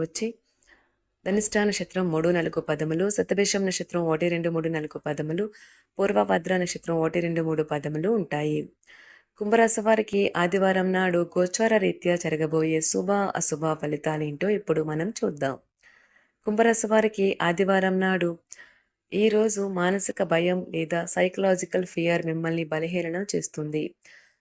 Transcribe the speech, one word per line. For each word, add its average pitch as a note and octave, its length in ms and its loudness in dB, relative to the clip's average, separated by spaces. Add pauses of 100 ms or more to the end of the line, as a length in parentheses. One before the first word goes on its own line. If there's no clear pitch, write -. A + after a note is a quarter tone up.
వచ్చి E3 240 -6 (960)
ధనిష్ట G#3 320 0
నక్షత్రం G3 540 -2
మూడు, D#3+ 180 2
నాలుగు E3+ 320 -2
పదములు, D#3 480 -2
శతభిషం G3 560 0
నక్షత్రం F3+ 400 -4
ఒకటి, D#3+ 240 0
రెండు, E3+ 200 -2
మూడు, E3 260 -2
నాలుగు D3+ 300 -8
పదములు, D#3 400 -4 (520)
పూర్వభద్ర F#3+ 600 2
నక్షత్రం F3 420 -4
ఒకటి, E3 200 0
రెండు, E3+ 280 -2
మూడు D#3 240 0
పదములు D3+ 480 -2
ఉంటాయి. D3+ 400 -2 (840)
కుంభరాశి A3+ 400 4
వారికి G#3+ 400 2 (160)
ఆదివారం F#3 540 2
నాడు F#3 300 2 (120)
గోచార F3+ 440 2
రీత్యా F3 380 0
జరగబోయే D#3+ 640 0
శుభ F#3+ 300 4 (280)
అశుభ D#3 340 0
ఫలితాలేంటో D3+ 760 -4
ఇప్పుడు E3 340 0
మనం D#3 360 -4
చూద్దాం. C#3+ 360 -2 (920)
కుంభరాశి A3 460 4
వారికి G#3+ 340 2 (140)
ఆదివారం F#3+ 580 2
నాడు F#3 320 0 (800)
ఈరోజు G#3+ 500 2 (140)
మానసిక F#3 480 0
భయం F3 360 2 (100)
లేదా E3 360 -4
సైకలాజికల్ F#3 800 0
ఫియర్ E3+ 420 0
మిమ్మల్ని E3 380 -2
బలహీనం E3 640 -4
చేస్తుంది. D#3 520 -4 (600)